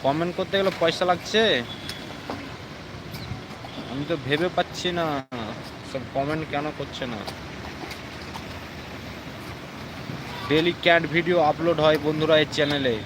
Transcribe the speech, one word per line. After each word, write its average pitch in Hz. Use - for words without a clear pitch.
কমেন্ট 156
করতে 185
গেলে 196
পয়সা 165
লাগছে, 180
আমি 139
তো 170
ভেবে 151
পাচ্ছি -
না 165
সব 135
কমেন্ট 151
কেন 147
করছে 139
না। 104
ডেইলি 160
ক্যাট 170
ভিডিও 175
আপলোড 156
হয় 156
বন্ধুরা 156
এই 147
চ্যানেলে। 143